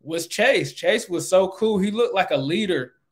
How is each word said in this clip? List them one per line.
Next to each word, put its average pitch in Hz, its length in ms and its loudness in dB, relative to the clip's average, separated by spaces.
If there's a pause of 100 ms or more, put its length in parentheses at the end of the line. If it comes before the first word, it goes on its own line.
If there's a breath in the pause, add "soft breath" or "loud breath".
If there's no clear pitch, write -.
was 165 280 -8
Chase. 202 440 2
Chase 214 360 -2
was 165 200 -4
so 185 200 4
cool. 214 300 0
He 196 120 0
looked 226 240 0
like 185 160 2
a 156 60 2
leader 156 560 -2 (200)